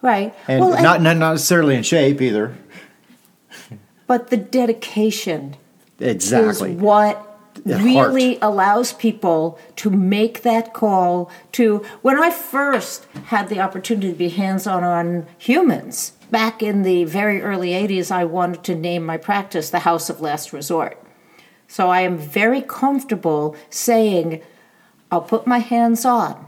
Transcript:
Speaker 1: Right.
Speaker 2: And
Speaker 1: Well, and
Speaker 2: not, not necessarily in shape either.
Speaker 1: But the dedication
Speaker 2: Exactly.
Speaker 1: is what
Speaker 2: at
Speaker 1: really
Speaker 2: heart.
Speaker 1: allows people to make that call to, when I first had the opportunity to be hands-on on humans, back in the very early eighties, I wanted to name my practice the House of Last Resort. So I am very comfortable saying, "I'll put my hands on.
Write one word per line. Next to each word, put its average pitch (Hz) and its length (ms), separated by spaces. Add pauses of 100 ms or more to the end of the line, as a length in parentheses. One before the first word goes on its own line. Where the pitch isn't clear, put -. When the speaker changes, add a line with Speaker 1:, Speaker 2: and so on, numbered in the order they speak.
Speaker 1:
Right. 220 340 (140)
Speaker 2:
And 131 100
Speaker 1:
Well, 370 140
and 165 100
Speaker 2:
not, 165 180
not 165 140
necessarily 160 600
in 113 60
shape 143 380
either. 123 360 (1500)
Speaker 1:
But 240 260
the 247 60
dedication 208 1200 (420)
Speaker 2:
Exactly. 185 760
Speaker 1:
is 170 40
what 208 500 (380)
Speaker 2:
at 185 160
Speaker 1:
really 254 540
Speaker 2:
heart. - 80
Speaker 1:
allows 208 500
people 170 640 (200)
to 214 120
make 202 520
that 226 320
call 180 580 (220)
to, 208 320 (160)
when 269 200
I 339 100
first 277 720 (200)
had 202 240
the 208 100
opportunity 190 500
to 165 80
be 175 120
hands-on 190 540
on 170 420 (120)
humans, - 760 (160)
back 220 320
in 202 220
the 180 220
very 196 360
early 180 320
eighties, 190 380
I 180 140
wanted 175 400
to 180 100
name 170 300
my 160 120
practice 196 520
the - 100
House 165 300
of 156 120
Last 151 300
Resort. 156 500 (680)
So 185 220
I 180 120
am 180 160
very 208 440
comfortable 175 960 (140)
saying, 185 720 (680)
"I'll 170 100
put - 260
my 247 120
hands 233 460
on. 233 420